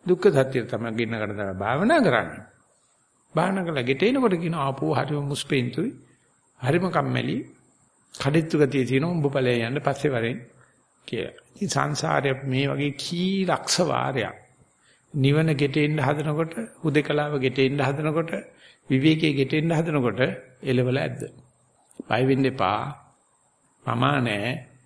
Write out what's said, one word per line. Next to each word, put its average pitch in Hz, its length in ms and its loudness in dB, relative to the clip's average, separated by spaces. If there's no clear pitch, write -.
දුක්ඛ 180 220 4
සත්‍ය 135 340 4
තමයි 117 320 -6
ගෙන්න 113 180 -2
ගන්න 107 200 -4
තමයි 98 240 -4
භාවනා 151 440 2
කරන්නේ. 113 420 2
භාවනා 185 300 0
කළා 151 200 -2
ගෙට 127 180 0
එනකොට 233 340 2
කියන 170 200 -4
"ආපෝ 143 360 -2
හරිම 143 320 -2
මුස්පෙන්තුයි, 143 680 -2
හරිම 160 280 0
කම්මැලි, 131 480 -2
කඩਿੱත්තු 160 420 0
ගතිය 139 280 2
තියෙනවා, 135 280 0
උඹ 160 140 0
ඵලයන් 127 360 2
යන්න 123 180 -2
පස්සේ 143 300 0
වරෙන්" 117 280 -2
කියලා. 107 280 -8
ඉතින් 180 200 -6
සංසාරේ 143 600 0
අපි 127 140 -6
මේ 131 200 0
වගේ 139 280 -2
කී 185 500 -2
ලක්ෂ - 400 0
වාරයක් 127 520 -2
නිවන 147 340 4
ගෙට 143 280 0
එන්න 151 220 2
හදනකොට, 151 560 0
හුදකලාව 147 600 0
ගෙට 131 220 0
එන්න 135 200 2
හදනකොට, 151 540 -2
විවේකයේ 156 440 4
ගෙට 135 200 0
එන්න 156 160 0
හදනකොට 147 500 0
එළවල 127 380 0
ඇද්ද? 123 220 -4
බය - 240 0
වෙන්න 135 200 2
එපා. 113 360 0
පමා 127 340 0
නෑ. 110 320 -2